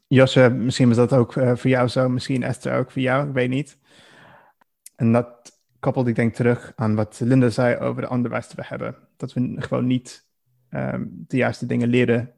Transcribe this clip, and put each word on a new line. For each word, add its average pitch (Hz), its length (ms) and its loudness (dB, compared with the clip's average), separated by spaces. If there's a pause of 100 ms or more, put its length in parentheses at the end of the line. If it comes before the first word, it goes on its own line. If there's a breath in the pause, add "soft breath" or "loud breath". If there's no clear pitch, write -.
Josje, 127 440 6
misschien 120 380 0
was 113 80 4
dat 120 160 2
ook, 123 240 2
eh, 123 200 0
voor 131 140 -2
jou 123 180 2
zo, 127 200 0
misschien 127 340 -4
Esther 127 360 -4
ook 127 120 -4
voor 131 120 -6
jou, 135 260 0
ik 135 60 -8
weet 127 160 0
niet. 135 280 -6 (1200 soft breath)
En 113 160 2
dat - 480 -4 (200)
koppelde 131 300 -2
ik 110 60 -2
denk 117 180 0
terug 120 420 -2
aan 110 180 -2
wat 107 260 -4
Linda 123 280 4
zei 120 300 0
over 127 240 -6
de - 60 -8
onderwijs 120 380 -4
die - 100 -20
we 120 100 -12
hebben. 117 300 -10 (200)
Dat 135 160 -12
we - 80 -4
n-, 127 220 -6
gewoon 127 240 -4
niet, - 420 -6 (420)
ehm, 131 400 -6
de - 260 -10
juiste 120 300 -2
dingen 120 220 -2
leren, 120 500 0